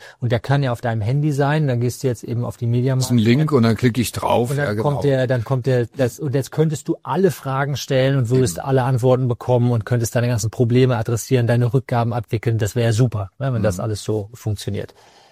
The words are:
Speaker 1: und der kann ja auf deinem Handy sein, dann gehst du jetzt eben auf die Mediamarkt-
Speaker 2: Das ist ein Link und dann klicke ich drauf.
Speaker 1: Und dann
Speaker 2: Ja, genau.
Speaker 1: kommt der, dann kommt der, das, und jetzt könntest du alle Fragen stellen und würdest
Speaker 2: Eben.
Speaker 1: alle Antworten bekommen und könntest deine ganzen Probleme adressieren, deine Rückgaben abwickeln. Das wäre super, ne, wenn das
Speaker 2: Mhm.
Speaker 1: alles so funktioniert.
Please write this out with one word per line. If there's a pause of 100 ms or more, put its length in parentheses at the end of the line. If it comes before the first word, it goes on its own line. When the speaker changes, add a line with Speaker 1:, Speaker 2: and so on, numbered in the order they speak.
(200)
Speaker 1:
und
der
kann
ja
auf
deinem
Handy
sein,
dann
gehst
du
jetzt
eben
auf
die
Mediamarkt-
Speaker 2:
Das
ist
ein
Link
und
dann
klicke
ich
drauf.
Speaker 1:
Und
dann
Speaker 2:
Ja,
genau.
Speaker 1:
kommt
der,
dann
kommt
der, (100)
das,
und
jetzt
könntest
du
alle
Fragen
stellen
und
würdest
Speaker 2:
Eben.
Speaker 1:
alle
Antworten
bekommen
und
könntest
deine
ganzen
Probleme (100)
adressieren,
deine
Rückgaben
abwickeln.
Das
wäre
super,
ne,
wenn
das
Speaker 2:
Mhm.
Speaker 1:
alles
so
funktioniert. (380)